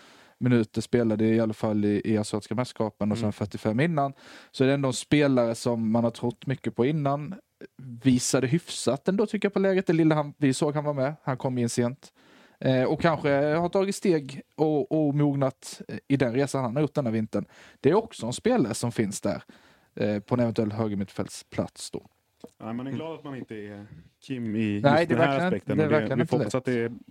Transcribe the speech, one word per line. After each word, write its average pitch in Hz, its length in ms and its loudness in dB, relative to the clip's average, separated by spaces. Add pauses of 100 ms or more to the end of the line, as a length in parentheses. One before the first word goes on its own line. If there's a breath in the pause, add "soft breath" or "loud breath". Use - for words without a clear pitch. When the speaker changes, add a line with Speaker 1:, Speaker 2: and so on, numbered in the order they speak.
(400 loud breath)
Speaker 1:
minuter 120 420 0
spelade 110 440 0
i 113 140 4
alla 110 140 0
fall 107 320 0
i, 104 200 2
i 110 120 2
Asiatiska 107 380 -4
mästerskapen 107 560 -2
och 107 60 0
sen 117 80 -4
Speaker 2:
Mm. 104 80 -2
Speaker 1:
fyrtiofem 107 460 -4
innan. 147 340 0 (380 loud breath)
Så - 120 0
är 131 40 6
det 139 60 4
ändå 139 140 0
en 127 60 0
spelare 127 600 4
som 113 360 0
man 117 120 4
har 117 80 2
trott - 360 -6
mycket 131 280 -4
på 120 100 2
innan. 147 500 -2 (680)
Visade 127 440 4
hyfsat - 600 -2
ändå, 208 180 2
tycker 208 200 -2
jag, 196 80 0
på 208 60 0
läget. 190 280 2
Det 180 60 4
lilla 160 220 4
han, 147 220 -2
vi 135 160 4
såg 147 220 -2
han 151 80 -2
var 147 100 -2
med. 139 300 -2
Han 131 140 -4
kom 127 200 -4
in 120 120 2
sent. - 440 -2 (460 soft breath)
Eh, 131 240 2
och 139 180 0
kanske 156 300 2
har 151 380 2
tagit 196 260 0
steg 147 460 0 (140)
och, 151 360 0 (160)
och 143 80 0
mognat, 139 720 0
eh, 110 100 -8 (100)
i 139 100 2
den 123 160 0
resan 135 300 0
han 117 120 -4
har 151 60 0
gjort 147 120 0
denna 117 180 -2
vintern. 110 340 -2 (360 loud breath)
Det 131 80 4
är 165 40 6
också 220 320 -2
en 123 80 -4
spelare 147 400 2
som 120 180 -4
finns 104 300 -2
där, 87 220 -4 (540 soft breath)
eh, 104 220 -2
på 123 160 -4
en 120 40 2
eventuell 113 320 0
högermittfältsplats 101 1200 -6
då. - 140 -10 (540)
Speaker 3:
Ja, - 140 -14
man 120 60 -8
är - 20 -8
Speaker 1:
Mm. 135 140 -8
Speaker 3:
glad 156 220 -10
att 143 60 -20
man 143 120 -12
inte 117 200 -12
är 104 300 -14 (420)
Kim 117 280 -4
i 110 40 0
Speaker 1:
Nej, 107 140 2
Speaker 3:
just 101 100 0
Speaker 1:
det 139 60 6
är 160 180 4
Speaker 3:
den 139 100 0
här 165 100 4
Speaker 1:
verkligen, 139 200 0
Speaker 3:
aspekten, 113 300 -2
Speaker 1:
det 156 60 2
är - 20 2
Speaker 3:
men 147 80 2
det, 151 60 4
Speaker 1:
verkligen 131 180 -2
Speaker 3:
vi 175 40 2
Speaker 1:
inte 165 80 -2
Speaker 3:
får - 80 2
hoppas 107 160 -2
Speaker 1:
lätt. 131 60 0
Speaker 3:
att 127 60 -6 (460)